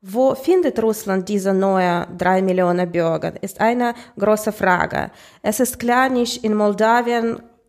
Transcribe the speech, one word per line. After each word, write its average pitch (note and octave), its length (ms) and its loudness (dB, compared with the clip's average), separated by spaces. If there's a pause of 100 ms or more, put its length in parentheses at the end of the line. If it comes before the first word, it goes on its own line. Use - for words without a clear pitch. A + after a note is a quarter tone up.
Wo B3 280 2
findet E4+ 480 0
Russland G3 460 -2
diese G3 220 0
neue F#3+ 640 2
drei F#3 280 2
Millionen F3+ 480 0
Bürger? E3 500 -2
Ist - 180 -10
eine A#3+ 360 0 (240)
große G#3+ 320 0
Frage. F3+ 580 -2 (320)
Es - 180 -2
ist B3 200 -2
klar B3 300 2
nicht A#3+ 340 -2
in G#3+ 100 0
Moldawien A3+ 880 0 (280)